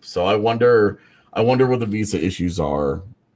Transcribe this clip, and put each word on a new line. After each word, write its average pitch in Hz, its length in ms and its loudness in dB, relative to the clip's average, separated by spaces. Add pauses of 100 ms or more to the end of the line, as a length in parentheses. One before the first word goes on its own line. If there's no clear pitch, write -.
So 90 240 -4
I 101 100 0
wonder, 113 640 2 (340)
I - 80 -2
wonder 127 260 2
what 127 120 0
the 113 60 -4
visa 101 380 -2
issues 90 360 -2
are 71 440 -2 (320)